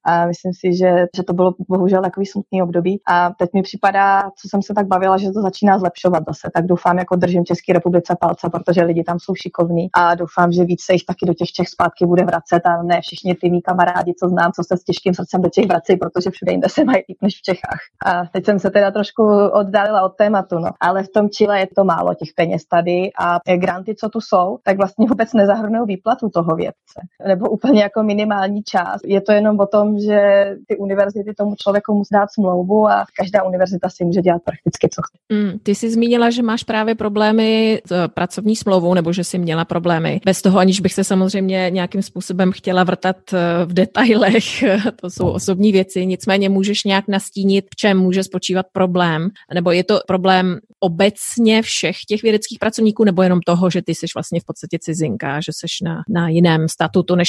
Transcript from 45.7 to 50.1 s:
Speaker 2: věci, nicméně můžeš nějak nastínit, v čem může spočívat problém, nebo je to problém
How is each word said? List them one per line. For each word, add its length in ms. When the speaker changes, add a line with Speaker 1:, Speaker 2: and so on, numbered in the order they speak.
Speaker 2:
věci, 340
nicméně 420
můžeš 360
nějak 240
nastínit, 640
v 40
čem 220
může 240
spočívat 500
problém, 560
nebo 160
je 140
to 220
problém 520